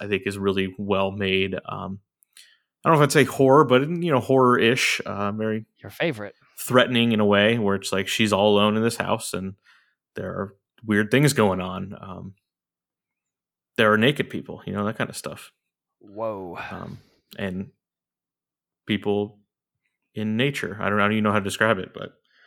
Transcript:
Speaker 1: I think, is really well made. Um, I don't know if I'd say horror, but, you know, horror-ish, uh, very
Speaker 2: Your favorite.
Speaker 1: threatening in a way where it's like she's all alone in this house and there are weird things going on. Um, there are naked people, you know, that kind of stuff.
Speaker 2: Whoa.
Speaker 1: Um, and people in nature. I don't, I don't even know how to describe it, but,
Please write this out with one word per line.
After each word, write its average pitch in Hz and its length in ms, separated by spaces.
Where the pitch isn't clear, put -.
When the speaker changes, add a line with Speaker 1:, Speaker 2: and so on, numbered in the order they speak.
Speaker 1:
I 104 60
think, 98 180
is 98 120
really 98 420
well 98 320
made. 95 420
Um, 95 460
I 147 60
don't 160 80
know 147 60
if 143 40
I'd 143 40
say 151 120
horror, 135 420
but, 127 220
you 170 240
know, 131 80
horror-ish, 123 880
uh, 101 260
very 107 340
Speaker 2:
Your - 140
favorite. 117 420
Speaker 1:
threatening 120 540
in 107 80
a 107 60
way 104 340
where 101 160
it's 95 180
like 98 140
she's 107 260
all 104 220
alone 104 200
in 110 80
this 113 140
house 101 360
and 95 200
there 95 160
are 95 240
weird 107 280
things 139 220
going 95 280
on. 92 400
Um, 92 320
there 107 160
are 107 40
naked 131 320
people, - 360
you 98 80
know, 101 120
that 110 120
kind 123 120
of - 60
stuff. - 360
Speaker 2:
Whoa. 101 580
Speaker 1:
Um, 90 260
and 95 320
people 104 540
in 107 220
nature. 127 460
I 95 80
don't, 104 100
I 101 40
don't 104 100
even 110 100
know 107 80
how 104 80
to 98 60
describe 110 320
it, - 160
but, - 220